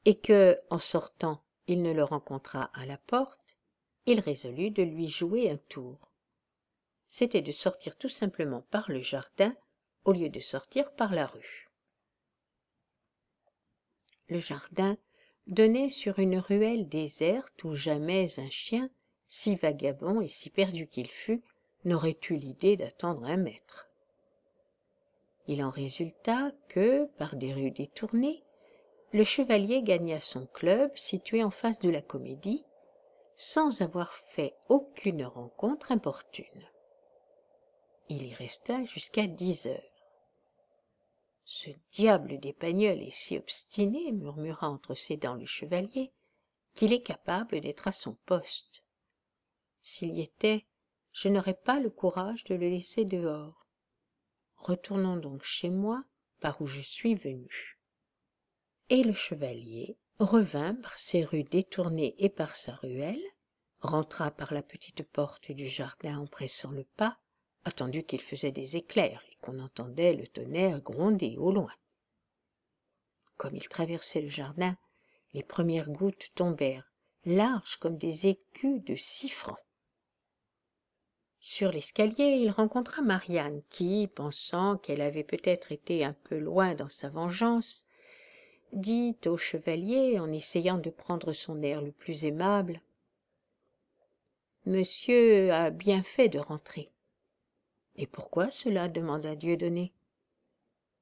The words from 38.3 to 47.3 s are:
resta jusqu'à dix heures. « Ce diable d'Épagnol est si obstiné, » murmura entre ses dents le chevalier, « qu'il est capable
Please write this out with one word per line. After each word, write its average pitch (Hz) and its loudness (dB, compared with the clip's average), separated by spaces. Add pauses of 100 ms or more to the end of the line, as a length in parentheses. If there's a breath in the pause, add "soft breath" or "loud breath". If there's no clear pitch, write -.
resta 233 -4
jusqu'à - -4
dix 175 -2
heures. « - -6 (1600)
Ce - -12 (240)
diable 170 4
d'Épagnol 170 0
est - -10
si - -2
obstiné, » 240 -2
murmura 156 -6
entre 139 -8
ses 151 -4
dents 127 -4
le 120 -10
chevalier, « 202 -4 (640)
qu'il 220 4
est 240 2
capable 180 -4